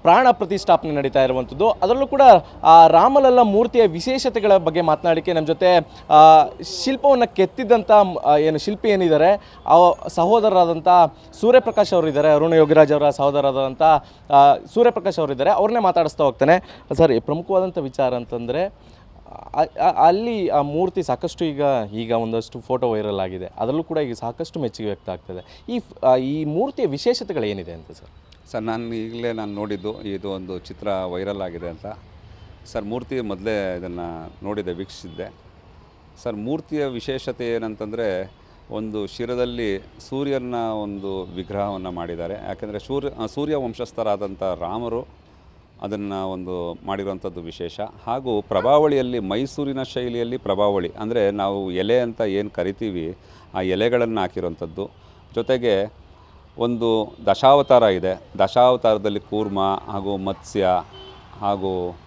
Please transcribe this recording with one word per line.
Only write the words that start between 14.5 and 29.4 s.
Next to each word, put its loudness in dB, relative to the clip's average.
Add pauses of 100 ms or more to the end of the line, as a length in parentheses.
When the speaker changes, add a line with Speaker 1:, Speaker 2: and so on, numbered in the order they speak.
Speaker 1:
ಸೂರ್ಯಪ್ರಕಾಶ್ 0
ಅವರಿದ್ದಾರೆ. 0
ಅವ್ರನ್ನೇ 2
ಮಾತಾಡಿಸ್ತಾ 0
ಹೋಗ್ತೇನೆ. 0 (140)
ಸರ್, 6
ಈ 2
ಪ್ರಮುಖವಾದಂಥ -2
ವಿಚಾರ -4
ಅಂತಂದ್ರೆ, -8 (600)
ಆ, 0
ಆ, 2
ಅಲ್ಲಿ 0
ಆ 0
ಮೂರ್ತಿ -4
ಸಾಕಷ್ಟು -6
ಈಗ, -6 (320)
ಈಗ -6
ಒಂದಷ್ಟು -4
ಫೋಟೋ -4
ವೈರಲ್ -4
ಆಗಿದೆ, -8
ಅದರಲ್ಲೂ -4
ಕೂಡ -8
ಈಗ -4
ಸಾಕಷ್ಟು -10
ಮೆಚ್ಚುಗೆ -8
ವ್ಯಕ್ತ -10
ಆಗ್ತದೆ. -16
ಈ -6
ಫ್-, -10
ಆ, 4
ಈ -4
ಮೂರ್ತಿಯ -4
ವಿಶೇಷತೆಗಳು -4
ಏನಿದೆ -8
ಅಂತ -18
ಸರ್? -20 (420)
Speaker 2:
ಸರ್, -8
ನಾನು -8
ಈಗಲೇ -8
ನಾನು -10